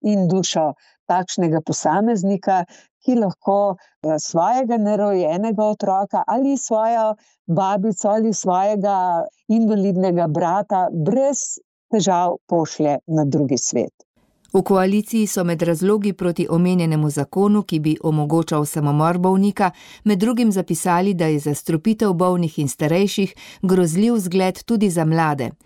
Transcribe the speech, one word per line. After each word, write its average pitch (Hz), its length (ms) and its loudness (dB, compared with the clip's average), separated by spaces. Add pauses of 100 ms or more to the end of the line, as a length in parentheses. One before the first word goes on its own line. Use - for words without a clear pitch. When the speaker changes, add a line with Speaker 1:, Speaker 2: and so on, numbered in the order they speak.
Speaker 1:
in 202 260 2
dušo 165 440 0 (340)
takšnega 175 560 0
posameznika, 190 1000 0 (340)
ki 254 160 0
lahko, 202 640 0 (260)
eh, 156 160 -2
svojega 226 580 -2
nerojenega 202 840 0
otroka 202 640 -2
ali 277 320 0
svojo 220 560 0 (320)
babico 196 640 0
ali 220 260 2
svojega 190 880 0 (260)
invalidnega 196 800 2
brata 175 640 0
brez 226 720 -2 (320)
težav 180 560 0
pošlje 156 560 0
na 156 180 0
drugi 139 340 0
svet. - 340 -4 (600)
Speaker 2:
V 196 100 4
koaliciji 202 640 0
so 190 180 -2
med 170 180 -2
razlogi 185 500 2
proti 175 380 -2
omenjenemu 165 600 2
zakonu, 196 520 0
ki 170 180 -4
bi 151 200 0
omogočal 156 640 0
samomor 151 540 0
bolnika, 190 520 2 (340)
med 208 140 2
drugim 226 340 2
zapisali, 185 640 0
da 165 120 0
je 156 120 2
zastrupitev 165 720 0
bolnih 175 460 0
in 143 100 -2
starejših 185 680 0 (280)
grozljiv 185 560 2
zgled 185 440 -2
tudi 208 280 0
za 165 140 0
mlade. 156 460 0 (160)